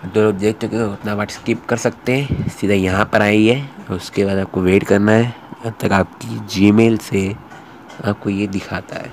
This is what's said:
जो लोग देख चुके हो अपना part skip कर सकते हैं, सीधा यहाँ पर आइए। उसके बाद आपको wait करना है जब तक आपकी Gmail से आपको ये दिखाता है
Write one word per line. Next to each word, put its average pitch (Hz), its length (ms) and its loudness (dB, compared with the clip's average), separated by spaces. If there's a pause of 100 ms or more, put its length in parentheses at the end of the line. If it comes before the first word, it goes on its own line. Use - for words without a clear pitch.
जो 95 160 0
लोग 107 140 2
देख 104 240 0
चुके 107 180 -4
हो 117 80 0
अपना 104 300 -6
part 104 160 -4
skip - 340 -6
कर 120 120 -2
सकते 123 360 -2
हैं, 139 360 -2
सीधा 101 240 -2
यहाँ 95 380 2
पर 104 100 4
आइए। 110 420 4 (280)
उसके 92 340 -2
बाद 98 120 -2
आपको 95 240 -4
wait 92 220 4
करना 101 280 4
है 117 220 4 (320)
जब 110 160 -8
तक - 100 0
आपकी 113 480 -2 (100)
Gmail 107 520 4
से 98 340 -4 (720)
आपको 104 240 -4
ये 101 180 -2
दिखाता - 480 -8
है - 180 -12